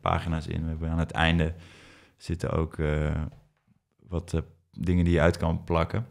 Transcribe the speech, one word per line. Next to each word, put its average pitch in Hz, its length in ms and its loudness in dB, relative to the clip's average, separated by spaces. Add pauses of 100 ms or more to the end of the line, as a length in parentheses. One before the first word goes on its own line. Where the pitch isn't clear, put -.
pagina's 85 460 -2
in. 82 160 -4
We 80 60 -4
hebben 80 220 -4
aan 82 80 0
het 80 120 0
einde 82 440 2 (640)
zitten - 340 -4
ook, 80 280 -2
eh, 76 440 0 (880)
wat, 85 260 -6
eh, 80 60 2 (300)
dingen 87 340 2
die 85 80 4
je 82 80 6
uit 85 160 4
kan 85 280 -2
plakken. 85 460 0